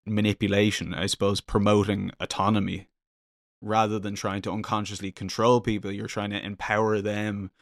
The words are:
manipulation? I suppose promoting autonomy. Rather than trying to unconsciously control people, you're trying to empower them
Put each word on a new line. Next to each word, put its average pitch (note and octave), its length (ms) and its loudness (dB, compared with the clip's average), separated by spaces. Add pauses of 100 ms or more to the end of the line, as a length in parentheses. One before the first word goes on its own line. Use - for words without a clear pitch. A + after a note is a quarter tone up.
manipulation? G#2 880 2
I F2+ 100 -2
suppose G2 380 0
promoting G2+ 760 2
autonomy. F#2+ 720 0 (720)
Rather G#2+ 380 2
than G2+ 160 -6
trying G2+ 280 -4
to G#2 80 -6
unconsciously G#2 600 -4
control A#2 480 2
people, G#2 320 -4
you're G2+ 140 -8
trying G#2 240 -6
to G2+ 120 -6
empower G#2+ 600 0
them G#2 480 -4 (120)